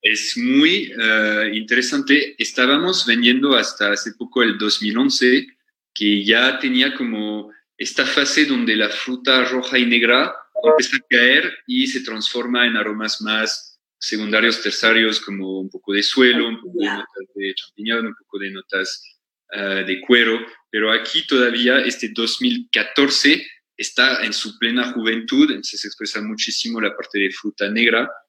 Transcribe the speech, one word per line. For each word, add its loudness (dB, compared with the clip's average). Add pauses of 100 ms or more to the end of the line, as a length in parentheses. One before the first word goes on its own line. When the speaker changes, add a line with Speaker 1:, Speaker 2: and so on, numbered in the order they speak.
Speaker 1:
Es 0
muy, 2
eh, 2
interesante. 0
Estábamos 0
vendiendo 4
hasta 0
hace -4
poco -4
el 2
dos -2
mil -2
once, 2 (480)
que 0
ya 2
tenía 0
como -6 (260)
esta -2
fase 2
donde 0
la 2
fruta 0
roja -2
y 4
negra 4 (300)
empieza 4
a -4
caer 4 (140)
y 0
se -6
transforma -2
en 0
aromas -4
más -4 (360)
secundarios, 0
terciarios, 2
como -8
un -8
poco -10
de 0
suelo, 4
un -8
poco -8
de -2
Speaker 2:
Ya. -4
Speaker 1:
notas -12
de -6
champiñón, -4
un -10
poco -14
de -8
notas, -6 (480)
eh, -4
de -4
cuero. 4 (320)
Pero 0
aquí -4
todavía 2
este -4
dos -4
mil -2
catorce 2 (300)
está 0
en -4
su -8
plena -2
juventud, 2
entonces -6
se -10
expresa -8
muchísimo -6
la -2
parte -6
de 2
fruta -6
negra. 2 (200)